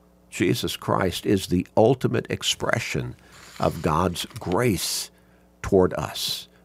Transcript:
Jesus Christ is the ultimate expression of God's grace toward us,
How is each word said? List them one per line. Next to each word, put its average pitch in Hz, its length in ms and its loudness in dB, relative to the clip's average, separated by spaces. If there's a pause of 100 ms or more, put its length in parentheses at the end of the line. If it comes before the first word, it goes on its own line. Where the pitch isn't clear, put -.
(320)
Jesus 95 440 0
Christ 104 520 0
is 98 200 2
the 90 200 0 (100)
ultimate 117 540 4
expression - 840 -4 (440)
of 82 240 0
God's 85 420 0 (140)
grace 92 720 -2 (500)
toward 92 340 4
us, - 520 -6 (180)